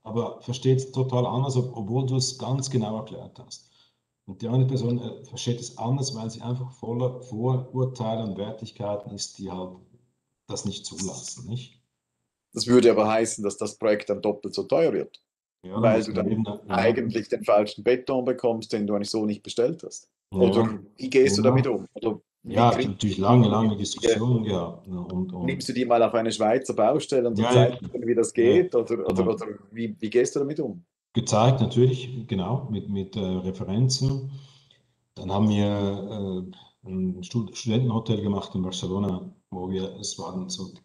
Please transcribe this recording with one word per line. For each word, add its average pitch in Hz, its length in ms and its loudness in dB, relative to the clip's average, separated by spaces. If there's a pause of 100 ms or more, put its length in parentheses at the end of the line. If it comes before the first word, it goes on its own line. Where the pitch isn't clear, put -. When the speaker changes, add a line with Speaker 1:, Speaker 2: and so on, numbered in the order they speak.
Speaker 1:
aber 113 400 -6
versteht 127 360 2
es - 140 -6
total 123 340 0
anders, 127 300 -2
ob-, 127 200 -2
obwohl 117 300 -2
du 131 100 -2
es - 220 -2
ganz 127 320 -4
genau 110 280 -2
erklärt 92 400 -14
hast. - 320 -20 (560)
Und 95 160 -14
die 113 60 -6
andere 127 200 2
Person, 120 320 -2
äh, - 240 -12
versteht - 360 -6
es - 180 -14
anders, 123 360 -4
weil 110 160 -8
sie 117 120 -14
einfach 123 300 -6
voller 123 500 -4
Vorurteile 120 1000 -4
und 95 140 -6
Wertigkeiten 104 720 -8
ist, - 260 -12
die 95 120 -10
halt 92 260 -10 (720)
das - 160 -8
nicht - 220 -8
zulassen, - 600 -10
nicht? - 320 -12 (720)
Speaker 2:
Das - 140 -6
würde 120 240 8
aber 107 180 4
heißen, 110 360 0
dass 98 120 -4
das - 200 -8
Projekt 107 340 0
dann 95 120 -4
doppelt 104 320 -2
so 98 100 -2
teuer 151 280 2
wird. - 300 -6 (400)
Speaker 1:
Ja, 95 180 -6
Speaker 2:
Weil 113 100 6
Speaker 1:
das 110 140 4
Speaker 2:
du - 80 -8
dann 98 160 0
Speaker 1:
Leben 110 160 0
dann, 104 240 -8
ja. 117 80 -2
Speaker 2:
eigentlich 117 520 2
den 110 160 -4
falschen 107 400 2
Beton 127 400 2
bekommst, 120 480 -2
den 104 140 0
du 104 80 0
eigentlich 101 160 -2
so 107 160 0
nicht 104 160 -4
bestellt 135 420 -2
hast. - 260 -16 (220)
Speaker 1:
Ja. 95 60 -4
Speaker 2:
Oder 104 420 4 (160)
wie 131 140 -6
gehst 104 280 6
du - 40 2
Speaker 1:
Ja. 127 80 6
Speaker 2:
damit 131 160 4
um? 98 280 -4
Oder 113 260 -4 (220)
wie 113 120 -8
Speaker 1:
Ja, 117 160 6
Speaker 2:
kriegst 117 180 2
Speaker 1:
natürlich 98 300 -2
Speaker 2:
du - 0 -
Speaker 1:
lange, 110 300 8
Speaker 2:
die - 0 -
Speaker 1:
lange 104 300 2
Speaker 2:
richtige 101 60 -4
Speaker 1:
Diskussionen 113 600 2
gehabt, 87 440 -6
ne, 90 120 -8
und, 92 320 -6
und 85 40 -10 (100)
Speaker 2:
Nimmst - 220 -4
du 123 40 -4
die 123 120 -2
mal 117 180 4
auf 110 120 2
eine 113 180 0
Schweizer 110 420 0
Baustelle 120 540 2
und 110 100 -4
Speaker 1:
Ja, 117 120 2
Speaker 2:
zeigst 123 320 6
Speaker 1:
ja. - 100 -12
Speaker 2:
ihnen, 117 140 -8
wie 117 80 4
das 110 200 2
Speaker 1:
Ja. - 0 -
Speaker 2:
geht? 120 400 6
Oder, 113 320 0
oder, 95 200 2
Speaker 1:
Genau. 110 80 2
Speaker 2:
oder 107 120 -8 (240)
wie, 110 300 -6
wie 107 100 -4
gehst 120 240 4
du 143 60 0
damit 147 200 -4
um? 98 240 -6 (300)
Speaker 1:
Gezeigt, 123 460 4
natürlich, 120 680 2
genau, 110 420 -2
mit, 98 200 -6
mit, 98 260 -6
äh, 104 40 -4
Referenzen. 101 1120 -2 (840)
Dann 90 180 -8
haben 104 160 4
wir, 101 1000 -2 (380)
äh, 95 40 -18
ein 185 360 -4
Stud-, 113 320 -6
Studentenhotel 113 680 0
gemacht 101 320 -2
in 92 80 -2
Barcelona, 92 720 -4 (180)
wo 92 200 -8
wir, 95 280 -4
es - 200 -10
waren 92 320 -8
so 92 220 -10 (120)